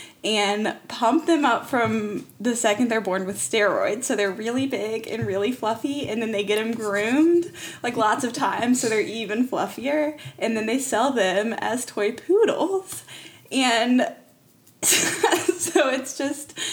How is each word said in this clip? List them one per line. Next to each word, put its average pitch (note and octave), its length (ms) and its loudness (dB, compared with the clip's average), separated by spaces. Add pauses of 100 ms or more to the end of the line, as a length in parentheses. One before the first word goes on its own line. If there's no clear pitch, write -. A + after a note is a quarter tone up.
(240)
and G#3 520 0 (140)
pump C#4+ 380 2
them D4+ 180 4
up A#3 220 2
from A3 580 -2 (140)
the A#3 160 0
second A3+ 340 2
they're A3+ 100 2
born F#3+ 260 -2
with F#3 120 -6
steroids. G#3 680 0
So C4 100 0
they're G3+ 160 0
really A#3 360 -2
big A3 400 -4
and A3+ 200 -4
really G3+ 240 0
fluffy, B3 580 -4
and A3 120 -2
then A3+ 100 -2
they G#3 120 -2
get G#3 160 0
'em A3+ 140 -2
groomed, A3+ 800 2 (320)
like, A#3+ 120 -4
lots A3 300 2
of A#3 80 -2
times, A#3+ 480 0
so A#3+ 80 0
they're A3 120 2
even A3 460 -2
fluffier, D4 680 -2 (220)
and A3+ 180 0
then G#3+ 80 -2
they C4 140 0
sell C4 320 2
them G#3+ 480 2
as A#3+ 260 -2
toy G#3+ 260 -2
poodles. F#4+ 920 0 (480)
And B3 560 4 (380)
<laughs> - 380 -18
so - 1040 2
it's C4 260 -2
just, C#4+ 380 -4 (200)